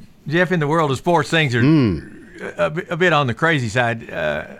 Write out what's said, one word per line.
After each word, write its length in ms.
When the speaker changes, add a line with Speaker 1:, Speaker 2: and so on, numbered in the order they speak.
Speaker 1:
Jeff, 240
in 80
the 80
world 240
of 80
sports, 320
things 240
are 80
Speaker 2:
Mm. 960
Speaker 1:
a, 80
a 40
bi-, 200
a 60
bit 160
on 140
the 80
crazy 340
side. 420
Uh, 360